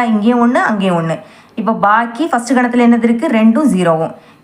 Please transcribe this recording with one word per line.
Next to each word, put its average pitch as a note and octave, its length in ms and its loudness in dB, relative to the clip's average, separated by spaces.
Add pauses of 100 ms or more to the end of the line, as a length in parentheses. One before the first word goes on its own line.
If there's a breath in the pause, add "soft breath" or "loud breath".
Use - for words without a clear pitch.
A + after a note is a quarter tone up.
(140)
இங்கேயும் A#3 320 0
ஒண்ணு, C4 240 0
அங்கேயும் F#3+ 320 -2
ஒண்ணு. E3 160 -6 (440 loud breath)
இப்ப G#3 140 -2 (120)
பாக்கி A#3 440 -2
ஃபர்ஸ்ட் A#3+ 260 -2
கணத்துல B3 300 0
என்னது A#3 220 2
இருக்கு? A#3 180 -2 (120)
ரெண்டும் A3+ 340 2
ஜீரோவும். E3 400 0 (300 loud breath)